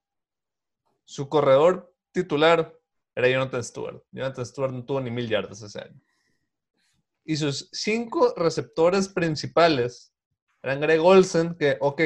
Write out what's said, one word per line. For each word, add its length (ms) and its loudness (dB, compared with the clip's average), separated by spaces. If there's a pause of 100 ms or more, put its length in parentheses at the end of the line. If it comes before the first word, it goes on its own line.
(1040)
su 220 -12
corredor 640 4 (200)
titular 680 0 (380)
era 140 2
Jonathan 340 -2
Stewart. 480 -14
Jonathan 340 -8
Stewart 280 -6
no 120 -12
tuvo 160 -4
ni 80 -8
mil 180 -6
yardas 360 -6
ese 180 -16
año. 180 -20 (1300)
Y 120 -4
sus 340 -4
cinco 680 -2
receptores 720 0
principales 1040 -2 (480)
eran 200 -6
Greg 200 2
Olsen, 540 4
que, 240 0
ok, 260 -2